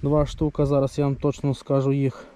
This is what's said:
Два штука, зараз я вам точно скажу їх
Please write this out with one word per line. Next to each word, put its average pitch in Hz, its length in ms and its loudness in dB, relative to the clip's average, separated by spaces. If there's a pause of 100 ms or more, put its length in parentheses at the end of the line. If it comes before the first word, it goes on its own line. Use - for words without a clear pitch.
Два 147 240 4
штука, 147 400 -2
зараз 139 320 0
я 143 80 2
вам 139 100 0
точно 143 400 -2
скажу 139 380 0
їх 139 320 -2 (100)